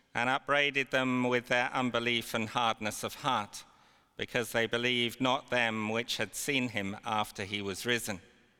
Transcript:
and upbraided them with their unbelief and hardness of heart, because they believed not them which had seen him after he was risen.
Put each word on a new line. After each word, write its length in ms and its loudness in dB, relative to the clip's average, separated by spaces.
and 160 2
upbraided 600 2
them 320 2
with 240 2
their 260 4
unbelief 580 0
and 160 0
hardness 560 0
of 120 -6
heart, 480 -2
because 360 -2
they 140 4
believed 540 0
not 300 0
them 400 2
which 260 -2
had 180 -4
seen 360 -2
him 340 -4
after 400 -2
he 160 -4
was 240 -6
risen. 380 -2